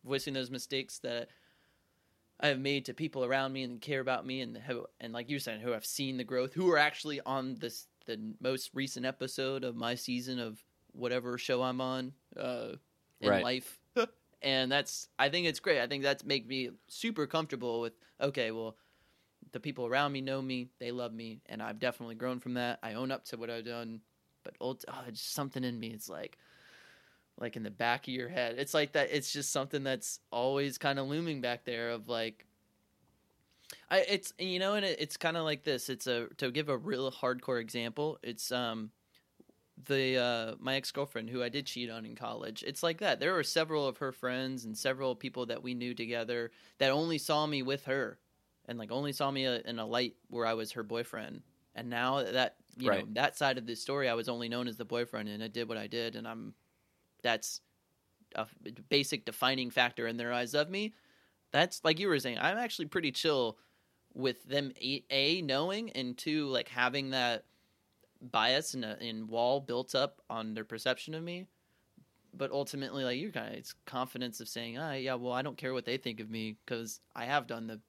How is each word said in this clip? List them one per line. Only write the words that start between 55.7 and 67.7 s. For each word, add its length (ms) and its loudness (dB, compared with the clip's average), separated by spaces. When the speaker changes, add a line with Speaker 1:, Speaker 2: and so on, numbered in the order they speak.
Speaker 1:
I 80 -4
did, 280 -2
and 140 -8
I'm, 260 -10
that's 400 2
a 60 -2
f-, 140 -4
basic 340 4
defining 460 2
factor 360 4
in 120 -2
their 140 -2
eyes 220 0
of 140 4
me. 240 -2
That's, 320 4
like 140 6
you 100 2
were 120 6
saying, 180 -2
I'm 200 2
actually 280 -2
pretty 260 0
chill 460 2
with 300 0
them, 360 0
A, 300 -2
A, 320 4
knowing, 500 0
and 260 -4
two, 300 0
like, 200 0
having 420 2
that 340 2